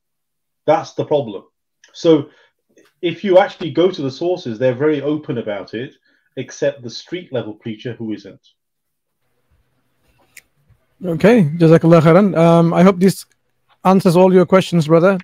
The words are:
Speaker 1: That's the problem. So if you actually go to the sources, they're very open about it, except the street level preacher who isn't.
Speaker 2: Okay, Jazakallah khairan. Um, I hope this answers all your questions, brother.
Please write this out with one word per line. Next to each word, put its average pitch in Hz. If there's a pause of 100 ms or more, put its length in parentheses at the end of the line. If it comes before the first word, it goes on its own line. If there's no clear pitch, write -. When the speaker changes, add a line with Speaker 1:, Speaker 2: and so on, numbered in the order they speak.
(640)
Speaker 1:
That's -
the 131
problem. 113 (500)
So 156 (720)
if 170
you 185
actually 190
go 165
to 185
the 135
sources, 170
they're 127
very 143
open 151
about 101
it, 123 (400)
except 135
the 120
street -
level 107
preacher 113
who 110
isn't. 95 (2500)
Speaker 2:
Okay, 185
Jazakallah 165
khairan. 165
Um, 170
I 170
hope 190
this 185 (600)
answers 185
all 185
your 180
questions, 175
brother. 170